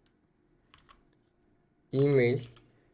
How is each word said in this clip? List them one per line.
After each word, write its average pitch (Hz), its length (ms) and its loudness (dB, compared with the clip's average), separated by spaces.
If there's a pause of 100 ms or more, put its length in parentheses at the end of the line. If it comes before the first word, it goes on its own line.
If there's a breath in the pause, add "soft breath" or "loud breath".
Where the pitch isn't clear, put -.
(1900)
Email. 135 540 0 (480)